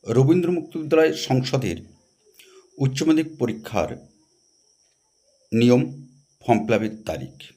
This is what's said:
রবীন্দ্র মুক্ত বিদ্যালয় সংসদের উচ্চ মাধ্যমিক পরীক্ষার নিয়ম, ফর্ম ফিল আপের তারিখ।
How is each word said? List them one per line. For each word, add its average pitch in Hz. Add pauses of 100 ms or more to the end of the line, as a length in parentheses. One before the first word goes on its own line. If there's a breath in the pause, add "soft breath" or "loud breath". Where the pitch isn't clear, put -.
রবীন্দ্র 156
মুক্ত 170
বিদ্যালয় 156
সংসদের 127 (1000 soft breath)
উচ্চ 135
মাধ্যমিক 160
পরীক্ষার 110 (1400)
নিয়ম, 120 (320)
ফর্ম 110
ফিল 110
আপের 107
তারিখ। -